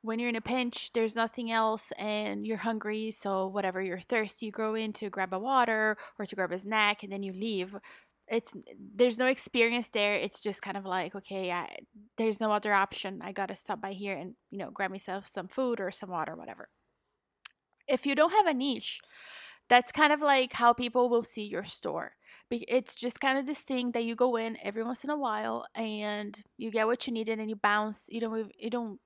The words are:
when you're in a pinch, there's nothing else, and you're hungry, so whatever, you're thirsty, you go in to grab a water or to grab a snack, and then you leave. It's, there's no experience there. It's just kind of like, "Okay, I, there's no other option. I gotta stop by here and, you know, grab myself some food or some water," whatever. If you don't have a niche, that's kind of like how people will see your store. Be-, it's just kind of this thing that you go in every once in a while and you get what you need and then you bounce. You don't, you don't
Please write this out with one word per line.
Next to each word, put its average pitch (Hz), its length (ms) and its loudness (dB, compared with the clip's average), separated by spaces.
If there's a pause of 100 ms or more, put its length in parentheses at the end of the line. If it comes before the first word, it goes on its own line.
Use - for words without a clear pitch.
when 226 180 -4
you're 240 80 -2
in 240 80 0
a 226 60 -4
pinch, 247 500 -2
there's 226 240 2
nothing 226 340 -2
else, 220 440 2
and 208 520 -4
you're 220 120 -2
hungry, 214 520 -2
so 190 380 0
whatever, 190 340 0
you're 185 200 -4
thirsty, 220 460 -2
you 208 40 -6
go 220 240 -2
in 220 160 -2
to 208 180 -6
grab 190 240 -2
a 185 60 -2
water 226 560 4 (240)
or 208 60 -4
to 196 100 -10
grab 185 160 0
a 180 60 -2
snack, 208 460 2
and 196 80 -10
then 196 120 -6
you 190 80 -4
leave. 190 420 -4 (540)
It's, 233 260 -2 (240)
there's 220 400 4
no 254 100 4
experience 240 600 2
there. 208 280 2
It's 185 260 -2
just 202 200 -4
kind 196 140 -8
of 196 80 -6
like, 185 320 -2
"Okay, 190 380 -4
I, - 240 -6 (400)
there's 220 240 2
no 214 100 2
other 208 220 2
option. 196 480 0
I 190 100 -8
gotta 190 240 -4
stop 208 240 -6
by 196 140 -8
here 196 200 -4
and, 180 220 -8 (160)
you 196 60 -10
know, 202 140 -8
grab 190 200 -4
myself 196 340 -8
some 185 220 -8
food 247 320 -2
or 190 100 -2
some 190 200 -10
water," 160 260 -4
whatever. - 320 -16 (1200)
If - 180 0
you 277 80 2
don't 320 200 6
have 415 140 6
a 311 60 4
niche, 254 460 -2 (720)
that's 247 240 8
kind 294 180 6
of 294 80 4
like 269 320 6
how 240 220 6
people 247 340 2
will 233 160 4
see 214 220 -4
your 202 180 -4
store. - 540 -6 (320)
Be-, 240 180 -4
it's - 260 0
just - 280 -4
kind 269 160 4
of 277 80 0
this 285 160 -4
thing 247 320 -2
that 233 100 0
you 226 120 -2
go 247 200 4
in 226 260 -2
every 220 220 -4
once 247 220 -6
in 277 40 -4
a 302 80 0
while 226 560 -2
and 208 680 -6 (140)
you 220 140 -6
get 220 160 4
what 240 200 0
you 240 60 -4
need 220 160 -2
and 220 100 -2
then 220 80 -4
you 220 80 -4
bounce. 214 560 2
You 226 80 -6
don't, 220 400 -4
you 226 100 -6
don't 226 360 -6